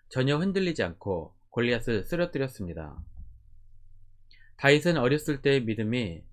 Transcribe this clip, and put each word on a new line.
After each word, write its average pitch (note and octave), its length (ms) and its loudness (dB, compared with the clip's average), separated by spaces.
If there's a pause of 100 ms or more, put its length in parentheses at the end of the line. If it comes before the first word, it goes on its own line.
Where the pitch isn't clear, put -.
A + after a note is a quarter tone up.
전혀 C3+ 280 2
흔들리지 F#3 460 0
않고 E2+ 500 -6 (180)
골리앗을 A#2 520 2
쓰러뜨렸습니다. A#2 960 -4 (1600)
다윗은 D3+ 400 4
어렸을 C#3 440 0
때의 C#3 220 4
믿음이 G#2+ 680 -2